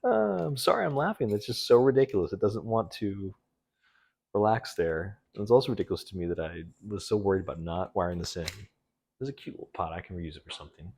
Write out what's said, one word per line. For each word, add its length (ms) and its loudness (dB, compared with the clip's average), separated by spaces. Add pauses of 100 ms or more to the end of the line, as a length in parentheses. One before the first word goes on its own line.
Uh, 440 2
I'm 100 -2
sorry 280 2
I'm 100 0
laughing. 340 0
That's 160 0
just 220 -4
so 100 2
ridiculous. 560 4
It 80 -4
doesn't 240 0
want 280 0
to 400 -4 (1000)
relax 420 2
there. 440 -2 (160)
And 60 -8
it's 100 0
also 200 8
ridiculous 340 -2
to 120 -12
me 100 -4
that 120 -2
I 240 -6 (240)
was 200 -6
so 100 2
worried 260 2
about 160 -6
not 360 -4
wiring 240 0
this 160 -6
in. 100 -4
This 840 -12
is 20 -4
a 40 -8
cute 220 -12
little 180 -16
pot. 200 -4
I 80 -6
can 160 -10
reuse 200 -8
it 60 -20
for 80 -18
something. 460 -16